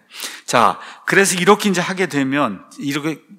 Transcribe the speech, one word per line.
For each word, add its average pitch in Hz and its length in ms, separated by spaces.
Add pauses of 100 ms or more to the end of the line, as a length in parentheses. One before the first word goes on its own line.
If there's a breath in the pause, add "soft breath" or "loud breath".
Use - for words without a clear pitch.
(460 loud breath)
자, 110 340 (260 loud breath)
그래서 180 320
이렇게 196 320
이제 180 120
하게 185 240
되면, 135 580 (140)
이렇게, 147 440 (180)